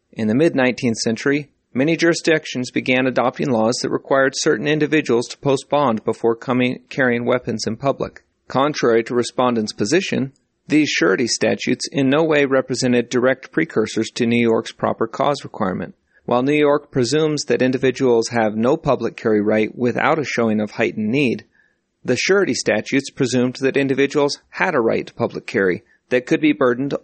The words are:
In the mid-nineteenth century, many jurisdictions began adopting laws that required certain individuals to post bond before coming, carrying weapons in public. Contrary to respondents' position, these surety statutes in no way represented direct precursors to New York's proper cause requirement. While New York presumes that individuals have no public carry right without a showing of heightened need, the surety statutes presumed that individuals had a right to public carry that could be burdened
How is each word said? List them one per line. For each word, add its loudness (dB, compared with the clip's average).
In -4
the 2
mid-nineteenth 0
century, -2
many 0
jurisdictions 0
began 0
adopting -2
laws 2
that -2
required 0
certain 0
individuals 0
to -16
post -2
bond 0
before 0
coming, -2
carrying 0
weapons -2
in -4
public. -4
Contrary 2
to -6
respondents' 0
position, -2
these 2
surety 0
statutes -2
in 0
no 2
way 2
represented 0
direct 0
precursors -2
to -2
New 2
York's 0
proper -4
cause -2
requirement. -6
While 0
New 0
York 2
presumes 0
that 0
individuals 2
have 0
no 2
public -2
carry 2
right 0
without 0
a -2
showing 0
of -4
heightened -2
need, 0
the 0
surety 0
statutes -2
presumed 0
that 0
individuals 0
had -2
a 2
right 0
to -20
public -4
carry 0
that 0
could 0
be 4
burdened 0